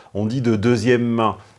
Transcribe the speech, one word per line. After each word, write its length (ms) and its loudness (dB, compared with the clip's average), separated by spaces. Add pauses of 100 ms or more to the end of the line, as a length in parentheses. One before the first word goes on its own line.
(160)
on 100 -2
dit 160 -4
de 140 0
deuxième 500 2
main. 320 0 (220)